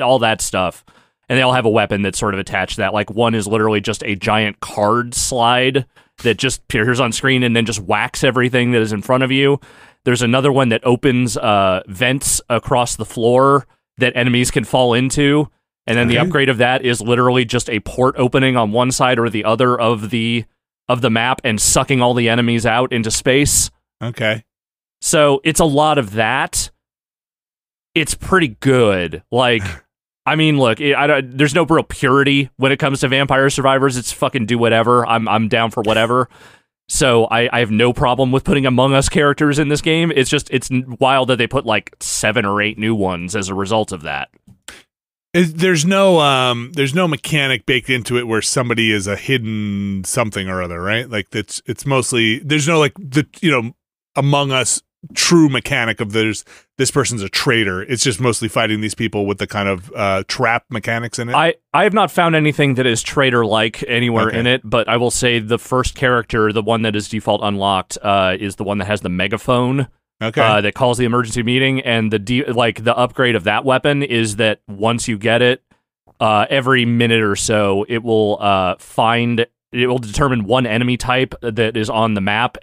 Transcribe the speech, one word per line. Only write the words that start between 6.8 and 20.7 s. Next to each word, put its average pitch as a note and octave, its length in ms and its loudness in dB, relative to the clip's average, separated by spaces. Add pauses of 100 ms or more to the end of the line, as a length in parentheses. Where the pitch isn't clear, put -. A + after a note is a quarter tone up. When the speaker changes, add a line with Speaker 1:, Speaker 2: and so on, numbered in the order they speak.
Speaker 1:
on A#2+ 140 0
screen C3 300 0
and A#2 120 0
then A2+ 100 2
just A2 140 -4
whacks G#2 440 -2
everything B2 480 2
that A#2 100 2
is G#2+ 100 -2
in G#2 100 -4
front B2+ 220 0
of B2+ 80 -2
you. C#3 300 0 (440)
There's B2 180 2
another C3 280 2
one C3 180 2
that A2 140 0
opens, B2 540 2
uh, G2 500 2
vents B2 600 -2
across A#2+ 480 0
the A2 80 -8
floor C3 600 2 (320)
that B2 180 2
enemies B2 340 2
can C3 140 -2
fall B2+ 280 2
into. C#3+ 560 2 (380)
And A#2 100 0
then A#2+ 120 2
the A#2+ 100 2
Speaker 2:
Okay. F3 80 2
Speaker 1:
upgrade C#3+ 220 2
of B2 80 0
that B2 260 2
is A#2+ 160 0
literally B2 460 2
just A#2+ 240 -4
a G#2+ 100 -2
port B2+ 380 -2
opening C3 400 2
on G#2+ 160 0
one B2 180 2
side B2+ 260 2
or A#2 120 0
the G2+ 160 -4
other A2+ 340 2
of A2+ 300 0
the, A#2 340 -2 (440)